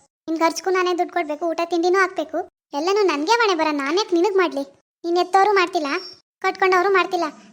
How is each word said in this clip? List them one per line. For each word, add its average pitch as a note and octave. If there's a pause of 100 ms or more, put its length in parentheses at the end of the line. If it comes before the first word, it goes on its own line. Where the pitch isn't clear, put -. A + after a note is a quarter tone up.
(280)
ನಿನ್ D#4+
ಖರ್ಚ್ಗೂ E4
ನಾನೇ F4+
ದುಡ್ಡು D#4+
ಕೊಡ್ಬೇಕು, D4+
ಊಟ E4
ತಿಂಡಿನೂ F4
ಹಾಕ್ಬೇಕು, F4+ (240)
ಎಲ್ಲನೂ F#4
ನನ್ಗೆ D#4
ಹೊಣೆ A4+
ಬರ. D#4+
ನಾನ್ಯಾಕ್ D4+
ನಿನಗ್ F#4+
ಮಾಡ್ಲಿ? C#4+ (420)
ನೀನ್ E4+
ಎತ್ತೋರು F#4+
ಮಾಡ್ತಿಲ್ಲ, F4+ (540)
ಕಟ್ಕೊಂಡವ್ರು F#4+
ಮಾಡ್ತಿಲ್ಲ, F4 (280)